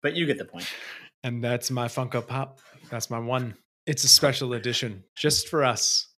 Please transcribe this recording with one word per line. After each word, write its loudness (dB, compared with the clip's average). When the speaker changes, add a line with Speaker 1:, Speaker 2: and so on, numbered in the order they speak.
Speaker 1:
but 0
you 0
get 0
the -10
point. -12
Speaker 2:
And -4
that's -2
my -2
Funko -4
Pop. -8
That's -8
my -6
one. -4
It's -2
a 4
special 6
edition -4
just 0
for 0
us. 0